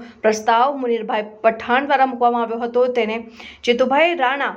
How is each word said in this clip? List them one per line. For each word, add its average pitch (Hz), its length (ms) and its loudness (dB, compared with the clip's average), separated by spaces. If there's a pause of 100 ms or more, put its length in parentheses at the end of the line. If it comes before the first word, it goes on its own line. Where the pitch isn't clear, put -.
(200)
પ્રસ્તાવ 226 580 2
મુનીરભાઈ 220 480 -4 (140)
પઠાણ 240 500 0
દ્વારા 269 220 4
મૂકવામાં 240 340 0
આવ્યો 233 180 -6
હતો. 247 240 0
તેને 226 320 -2 (400)
જીતુભાઈ 269 600 2
રાણા 254 340 -2